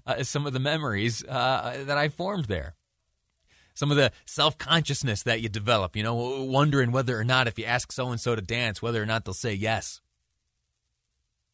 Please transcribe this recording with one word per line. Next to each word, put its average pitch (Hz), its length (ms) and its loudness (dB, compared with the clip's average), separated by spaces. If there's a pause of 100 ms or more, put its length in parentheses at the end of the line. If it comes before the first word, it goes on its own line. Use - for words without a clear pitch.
uh, 131 180 -2
some 143 240 -4
of 131 60 -6
the 131 60 -2
memories, 127 640 -2
uh, 127 640 -2
that 143 120 0
I 151 120 2
formed 180 360 -4
there. 80 300 -6 (960)
Some 143 180 0
of 143 60 4
the 135 140 6 (140)
self-consciousness 143 1000 0
that 113 180 0
you 113 60 -2
develop, 104 480 0
you 107 80 0
know, 117 140 0
w-, 131 340 -4
wondering 135 400 4
whether 123 260 0
or 107 60 0
not 127 240 4
if 110 100 -4
you 110 80 -4
ask 120 260 0
so-and-so 123 440 0
to 110 60 -2
dance, 113 400 -2
whether 117 200 0
or 107 40 -2
not 110 180 0
they'll 92 100 -8
say 110 200 -2
yes. 104 480 -2 (1500)